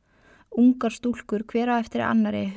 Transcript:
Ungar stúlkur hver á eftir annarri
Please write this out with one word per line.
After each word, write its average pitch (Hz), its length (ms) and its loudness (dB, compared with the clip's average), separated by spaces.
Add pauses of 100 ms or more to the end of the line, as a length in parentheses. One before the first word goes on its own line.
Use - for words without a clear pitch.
(520)
Ungar 247 400 4
stúlkur 226 560 -6
hver 240 240 -2
á 240 80 2
eftir 233 240 -4
annarri 208 540 0